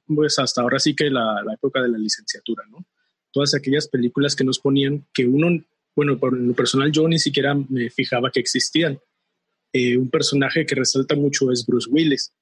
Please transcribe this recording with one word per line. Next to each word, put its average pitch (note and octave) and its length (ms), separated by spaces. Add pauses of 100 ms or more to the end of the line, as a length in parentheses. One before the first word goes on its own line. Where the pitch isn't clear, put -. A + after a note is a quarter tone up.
pues, D3+ 320
hasta B2+ 220
ahora B2 180
sí D3 160
que D3 140
la, A2 360
la A2 80
época C3+ 280
de B2 80
la A2+ 100
licenciatura, - 720
¿no? E3+ 120 (480)
Todas C#3 220
aquellas C#3+ 340
películas C#3 480
que - 80
nos C3 140
ponían, C#3 560
que B2 140
uno, D#3 360 (320)
bueno, C#3+ 220
por C3 160
lo B2 220
personal C3+ 360
yo D#3 160
ni E3 120
siquiera C#3+ 340
me C3 380
fijaba B2 400
que - 80
existían. D3+ 600 (720)
Eh, B2 260
un B2+ 120
personaje C#3+ 560
que - 100
resalta C3+ 400
mucho C#3 360
es A#2+ 140
Bruce A#2+ 260
Willis. D3 500